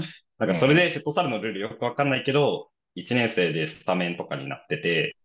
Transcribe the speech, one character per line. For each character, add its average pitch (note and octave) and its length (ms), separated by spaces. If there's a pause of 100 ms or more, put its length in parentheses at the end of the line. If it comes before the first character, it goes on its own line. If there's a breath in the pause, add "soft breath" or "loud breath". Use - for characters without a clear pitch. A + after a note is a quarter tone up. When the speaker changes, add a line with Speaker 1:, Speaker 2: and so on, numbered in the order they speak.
(380 loud breath)
Speaker 1:
な A2+ 80
ん - 40
か F#3 40
そ C3+ 120
れ D3 80
で E3+ 160
フ D3 80
ッ - 40
ト - 80
サ F3+ 120
ル D3 80
の G#2 100
ル A2 100
ー F#2+ 40
ル F#2+ 60
よ A2 100
く - 120
わ A#2+ 120
か C#3+ 100
ん C#3+ 60
な B2 100
い - 20
け C3+ 100
ど、 C3+ 380 (260)
Speaker 2:
う F2+ 40
ん。 - 20
Speaker 1:
一 A#2+ 120
年 A#2+ 140
生 F2 240
で D#2 140
ス - 180
タ F#2 100
メ F2+ 140
ン F2 80
と - 100
か D2 100
に C#2 100
な C#2 100
っ - 120
て - 100
て、 - 460